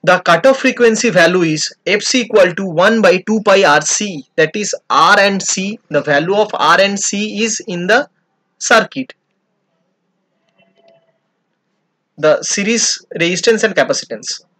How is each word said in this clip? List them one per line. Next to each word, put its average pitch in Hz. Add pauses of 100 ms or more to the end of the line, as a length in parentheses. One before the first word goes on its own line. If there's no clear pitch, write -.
The 180
cutoff 180
frequency 240
value 180
is 156 (140)
F 202
C 254
equal 185
to 196
one 190
by 185
two 214
pi 196
R 147
C, 175 (100)
that 156
is 208 (160)
R 165
and 196
C. 202 (100)
The 143
value 156
of 214
R -
and 196
C 208
is 220
in 175
the 240 (500)
circuit, 196 (3000)
the 151
series - (120)
resistance 180
and 208
capacitance. 123 (160)